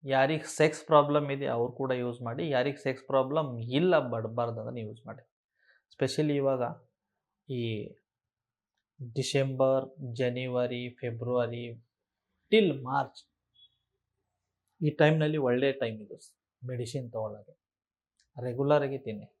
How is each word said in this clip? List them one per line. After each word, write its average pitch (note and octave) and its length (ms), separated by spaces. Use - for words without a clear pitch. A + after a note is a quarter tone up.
ಯಾರಿಗ್ C#3 420
ಸೆಕ್ಸ್ D#3 400
ಪ್ರಾಬ್ಲಮ್ D3 460
ಇದೆ C#3 160
ಅವ್ರು A#2+ 260
ಕೂಡ C3 180
ಯೂಸ್ B2 300
ಮಾಡಿ, C3+ 280
ಯಾರಿಗ್ C#3 300
ಸೆಕ್ಸ್ C3 240
ಪ್ರಾಬ್ಲಮ್ C3+ 560
ಇಲ್ಲ, D3 400
ಬಡ್ಬಾರ್ದು A#2 640
ಅಂದ್ರೆ A#2+ 200
ಯೂಸ್ A2 240
ಮಾಡಿ. - 240
ಸ್ಪೆಷಲಿ D3 420
ಇವಾಗ C3+ 260
ಈ A#2 340
ಡಿಸೆಂಬರ್, C3+ 1000
ಜನವರಿ, B2 760
ಫೆಬ್ರವರಿ A#2+ 960
till E3+ 320
ಮಾರ್ಚ್ C3+ 420
ಈ D#3 80
ಟೈಮ್‌ನಲ್ಲಿ D#3 480
ಒಳ್ಳೆ C3 340
ಟೈಮ್ A2+ 300
ಇದು - 320
ಮೆಡಿಸಿನ್ B2 440
ತಗೊಳ್ಳೋದು. G#2+ 480
ರೆಗ್ಯುಲರ್ C#3 400
ಆಗಿ C3+ 140
ತಿನ್ನಿ. G#2+ 420